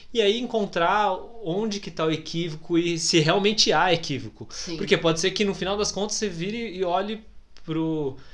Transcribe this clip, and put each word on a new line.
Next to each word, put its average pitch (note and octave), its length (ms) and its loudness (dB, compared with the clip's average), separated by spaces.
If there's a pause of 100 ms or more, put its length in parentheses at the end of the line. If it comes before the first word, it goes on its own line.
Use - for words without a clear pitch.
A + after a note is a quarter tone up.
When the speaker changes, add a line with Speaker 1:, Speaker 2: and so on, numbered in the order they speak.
(120)
Speaker 1:
e A#3 80 2
aí G#3 180 4
encontrar G3+ 760 2 (280)
onde G3+ 380 -2
que F3+ 100 -10
tá D#3+ 140 -2
o D#3+ 80 2
equívoco E3 640 -2
e E3+ 220 2
se E3 220 4
realmente G3 520 4
há E3+ 180 4
equívoco. C#3 600 -2
Speaker 2:
Sim. - 260 -8
Speaker 1:
Porque E3+ 220 2
pode E3 200 2
ser F#3+ 120 2
que G3+ 160 0
no G3 80 0
final G3 240 -2
das G#3 120 0
contas G#3 260 -2
você G#3+ 120 -2
vire F#3+ 480 -6
e F#3 80 -2
olhe G3+ 400 -2 (400)
pro D#3+ 540 -2 (160)